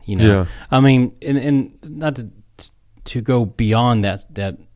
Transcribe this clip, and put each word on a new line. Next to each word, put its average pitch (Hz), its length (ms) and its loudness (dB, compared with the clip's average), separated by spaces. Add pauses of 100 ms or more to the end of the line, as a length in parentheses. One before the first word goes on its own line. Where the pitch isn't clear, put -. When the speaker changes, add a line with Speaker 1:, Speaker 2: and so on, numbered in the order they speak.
Speaker 1:
You 101 100 -6
know? 107 100 4
Speaker 2:
Yeah. 98 200 4 (260)
Speaker 1:
I 131 80 4
mean, 131 320 4 (100)
and, 139 160 -2
and 135 340 -2 (120)
not 156 340 -6
to, 113 120 -12 (760)
to - 160 -6
go 123 220 2
beyond 110 640 0
that, 98 180 -4 (120)
that 98 220 -6 (180)